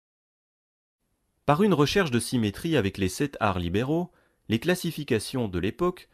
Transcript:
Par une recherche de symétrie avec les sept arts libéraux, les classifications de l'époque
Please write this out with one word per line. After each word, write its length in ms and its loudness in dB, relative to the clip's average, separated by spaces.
Par 160 4
une 100 6
recherche 380 2
de 80 2
symétrie 580 0
avec 220 0
les 100 2
sept 300 -4
arts 180 0
libéraux, 540 -2
les 100 2
classifications 880 -2
de 100 -4
l'époque 560 -2